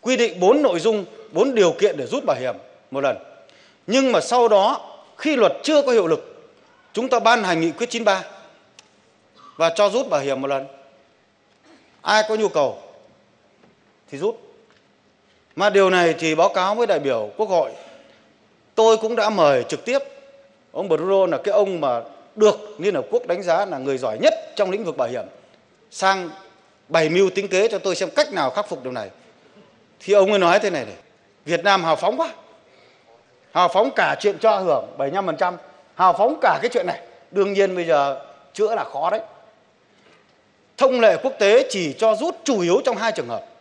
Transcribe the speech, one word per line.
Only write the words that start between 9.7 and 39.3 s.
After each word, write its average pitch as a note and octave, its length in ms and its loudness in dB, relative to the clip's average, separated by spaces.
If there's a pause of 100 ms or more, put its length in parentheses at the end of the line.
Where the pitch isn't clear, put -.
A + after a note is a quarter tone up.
cho G3+ 180 2
rút A3+ 220 -2
bảo D3+ 100 0
hiểm C3+ 200 -4
một C#3 80 -6
lần. C3+ 180 -4 (1400)
Ai G#3+ 260 2
có A3 60 -2
nhu G#3+ 140 0
cầu C3+ 300 -2 (1300)
thì C#3 80 -14
rút. G#3 220 -4 (1160)
Mà G3+ 140 2
điều G3 200 4
này F3 280 2
thì D#3+ 160 0
báo E3+ 140 2
cáo F#3+ 260 -2
với A#3 120 0
đại F#3 120 0
biểu A#2 380 -2
Quốc - 120 -4
hội, E3 220 0 (1040)
tôi A3 220 4
cũng A3 200 -4
đã G#3+ 140 0
mời C#3+ 380 4
trực - 160 -6
tiếp C4 140 -2 (720)
ông F#3 160 -8
Bruno, F#3 380 2
là D3+ 180 -2
cái G3+ 80 -2
ông G3 280 0
mà B2 200 -2 (360)
được - 420 2
Liên F#3 160 -4
Hợp C3 160 -4
Quốc A#3+ 160 -2
đánh F#3+ 160 -4
giá F3+ 240 0
là E3 120 -8
người C3+ 200 -4
giỏi A#2 200 -6
nhất D4+ 160 2 (220)
trong G3 140 -2
lĩnh G#3 140 -6
vực D#3+ 120 -8
bảo B2 120 -2
hiểm, A#2+ 160 -8 (680)
sang F#3+ 400 -2 (580)
bày D#3+ 200 0
mưu F#3 220 2
tính G3 180 -4
kế F#3+ 200 0
cho G#3+ 100 -4
tôi F3+ 160 -4
xem E3+ 160 -6
cách D4 220 -2
nào D3+ 180 -2
khắc G#3 180 -6
phục C#3+ 160 -10
điều B2+ 80 -10
này. G#2+ 180 -10 (880)
Thì F#3+ 120 -2
ông G3 180 6
ấy G#3 80 2
nói F3+ 200 4
thế G#3 120 0
này C#3+ 140 -6
này, G#2 100 -14 (500)
"Việt E3+ 200 -4
Nam F#3+ 200 2
hào D#3+ 120 2
phóng A#3 240 -2
quá, E4 80 -2 (1200)
hào F3 160 2
phóng G#3 280 0
cả D3+ 240 0
chuyện G3 180 0
cho G#3+ 200 2
hưởng D#3+ 280 0 (120)
bảy C#3 100 -2
mươi D3 60 -8
lăm G3 120 -2
phần D#3 100 -4
trăm, F3+ 200 -2 (380)
hào F3+ 180 4
phóng A3 280 0
cả F#3+ 220 2
cái A#3 100 -2
chuyện F#3 140 -2
này. - 140 -6 (300)
Đương G3+ 220 0
nhiên F#3+ 240 0
bây F3 80 -4
giờ C#3+ 360 0 (340)
chữa G#3+ 200 -2
là G#3+ 100 -4
khó D3+ 260 -6
đấy." A3 100 -4 (1600)